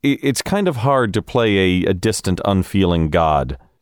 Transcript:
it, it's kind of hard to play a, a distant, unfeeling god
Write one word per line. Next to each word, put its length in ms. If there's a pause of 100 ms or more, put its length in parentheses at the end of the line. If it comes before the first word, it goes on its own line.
it, 200
it's 180
kind 260
of 100
hard 380
to 60
play 640
a, 60
a 40
distant, 520
unfeeling 640
god 480 (240)